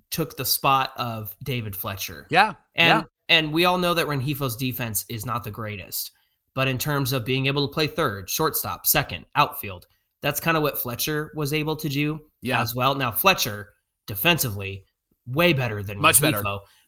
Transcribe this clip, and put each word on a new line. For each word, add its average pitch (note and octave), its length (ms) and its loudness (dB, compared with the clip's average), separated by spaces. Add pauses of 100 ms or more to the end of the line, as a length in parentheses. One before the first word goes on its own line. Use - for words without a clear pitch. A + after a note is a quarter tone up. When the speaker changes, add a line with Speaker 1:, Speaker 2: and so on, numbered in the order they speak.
(100)
Speaker 1:
took - 260 -4
the C3 80 -6
spot C3+ 520 2
of A2+ 460 -6
David A#2+ 320 -4
Fletcher. F#2+ 560 -8
Speaker 2:
Yeah, F#3 240 4 (220)
Speaker 1:
And, E3+ 240 6
Speaker 2:
yeah. - 20 -2 (260)
Speaker 1:
and D#3 240 4
we E3+ 120 4
all F3+ 140 4
know F3 160 2
that E3 120 2
Rengifo's C#3 480 -2
defense A#2+ 540 -4
is A#2 180 -8
not A#2 180 -4
the A2 60 -8
greatest, G#2 640 -8 (420)
but C3 140 0
in B2+ 100 0
terms C#3 340 0
of B2 120 -2
being C3 220 0
able C#3 200 0
to C#3 60 -8
play D#3 140 0
third, G2+ 440 -4
shortstop, - 560 -2
second, A2 380 0 (100)
outfield, G#2 520 -2 (360)
that's - 180 -2
kinda D#3+ 200 2
what C#3+ 180 0
Fletcher D3+ 560 -4
was D3 180 -2
able D#3 240 -2
to D#3 120 -4
do D3 320 0 (220)
Speaker 2:
Yeah. B2 180 0
Speaker 1:
as A2+ 140 -2
well. B2+ 200 2
Now, C3 160 -2
Fletcher, G#2+ 640 0 (320)
defensively, G2+ 760 0 (420)
way D#3+ 260 4
better A#2 300 0
than G2+ 180 -8
Speaker 2:
Much D3+ 200 6
better. G#2+ 220 4
Speaker 1:
Rengifo. G2+ 180 -2 (280)